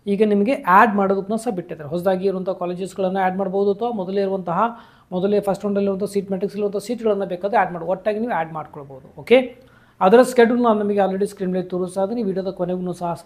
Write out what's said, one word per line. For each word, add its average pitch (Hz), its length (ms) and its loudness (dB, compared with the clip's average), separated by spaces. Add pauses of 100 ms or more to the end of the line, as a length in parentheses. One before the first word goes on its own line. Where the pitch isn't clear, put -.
ಈಗ 202 160 2
ನಿಮಗೆ 208 300 2
ಆ್ಯಡ್ 214 420 6
ಮಾಡೋದಕ್ಕೂ 196 420 0
ಸಹ 220 140 -4
ಬಿಟ್ಟಿದ್ದಾರೆ. 170 400 -8
ಹೊಸದಾಗಿ 185 380 0
ಇರುವಂಥ 185 200 -4
ಕಾಲೇಜಸ್ಗಳನ್ನು 185 720 -4
ಆ್ಯಡ್ 185 160 0
ಮಾಡ್ಬೋದು 196 360 0
ಅಥವಾ 233 180 -4
ಮೊದಲೇ 196 300 -4
ಇರುವಂತಹ, 190 400 -2 (520)
ಮೊದಲೇ 196 280 0
ಫಸ್ಟ್ 196 240 -2
ರೌಂಡಲ್ಲಿರುವಂಥ 196 400 -2
ಸೀಟ್ 196 260 -4
ಮ್ಯಾಟ್ರಿಕ್ಸ್ 190 260 -4
ಇರುವಂಥ 202 200 -2
ಸೀಟ್ಗಳನ್ನು 208 500 -2
ಬೇಕಾದ್ರೆ 185 320 -2
ಆ್ಯಡ್ 180 140 2
ಮಾಡಿ, 170 120 -8
ಒಟ್ಟಾಗಿ 185 340 -2
ನೀವು 233 140 -4
ಆ್ಯಡ್ 165 200 -4
ಮಾಡ್ಕೊಳ್ಬೋದು. 147 680 -14
ಓಕೆ, 247 380 4 (420)
ಅದರ 202 220 8
ಶೆಡ್ಯೂಲ್ 240 400 4
ನಾನು 220 200 4
ನಿಮಗೆ 202 160 0
already 190 280 2
ಸ್ಕ್ರೀನ್ 190 260 -4
ಮೇಲೆ 180 120 -2
ತೋರಿಸ್ತಾ 180 380 -4
ಇದ್ದೀನಿ, 233 200 -2
ವಿಡಿಯೋದ 190 280 -4
ಕೊನೆಗೂ 180 420 -4
ಸಹ 170 340 -6